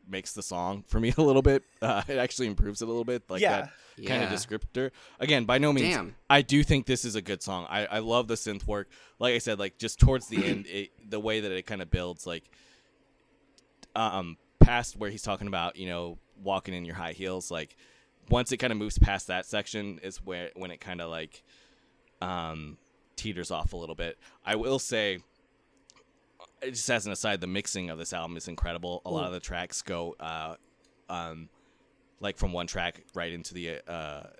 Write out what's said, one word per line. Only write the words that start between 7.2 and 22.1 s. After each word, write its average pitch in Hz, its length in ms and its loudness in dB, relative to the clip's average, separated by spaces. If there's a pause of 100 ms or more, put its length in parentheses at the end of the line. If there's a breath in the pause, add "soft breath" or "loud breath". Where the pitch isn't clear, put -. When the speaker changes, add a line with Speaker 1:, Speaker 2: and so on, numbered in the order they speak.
Speaker 1:
good 92 200 -4
song. 90 260 -4
I, 104 180 0
I 107 140 -2
love 113 280 2
the 117 60 0
synth 107 320 -6
work. 104 220 -2 (300 loud breath)
Like 123 160 2
I 117 40 2
said, 110 200 0
like, 98 200 -6
just 113 200 -4
towards - 300 8
the 113 160 0
end, - 220 -2
Speaker 3:
<clears throat> - 20 -16
Speaker 1:
it, 98 220 -6 (180)
the 107 100 -4
way 110 220 0
that 104 100 -4
it 92 160 -4
kinda 95 200 -8
builds, 90 400 -2
like, 85 180 -6 (1500 soft breath)
um, 95 420 -2 (240)
past 120 360 8
where 107 140 -6
he's 104 120 -12
talking 101 260 -4
about, 87 280 -2
you 92 120 -8
know, 87 300 -6 (240)
walking 95 320 -4
in 87 100 -8
your 85 100 -10
high 85 180 -8
heels, 92 380 -6
like, 80 260 -8 (520 soft breath)
once 123 240 2
it 127 60 0
kinda 120 160 0
moves 104 240 -2
past 98 280 6
that 92 200 -2
section 104 560 -6
is 95 160 -10
where, 90 360 -8
when 92 160 -10
it 85 100 -14
kinda, 87 260 -8
like, 80 360 -10 (760 soft breath)